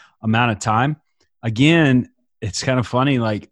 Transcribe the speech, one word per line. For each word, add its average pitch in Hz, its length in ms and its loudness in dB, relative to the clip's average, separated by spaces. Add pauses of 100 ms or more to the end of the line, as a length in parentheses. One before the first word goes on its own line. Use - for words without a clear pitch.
(220)
amount 113 300 0
of 104 80 -6
time. 123 380 -2 (460)
Again, 131 640 2 (320)
it's 101 220 -8
kind 131 160 0
of 113 80 -2
funny, 131 320 0
like, 107 320 -4